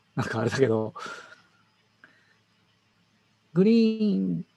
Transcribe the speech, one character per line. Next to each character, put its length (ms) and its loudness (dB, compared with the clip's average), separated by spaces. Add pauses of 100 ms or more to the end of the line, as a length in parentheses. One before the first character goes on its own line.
(140)
な 100 -4
ん 20 -4
か 140 -6
あ 40 -2
れ 60 0
だ 80 -4
け 100 4
ど、 260 -2 (2500)
グ 120 2
リ 360 2
ー 200 0
ン 240 -4 (120)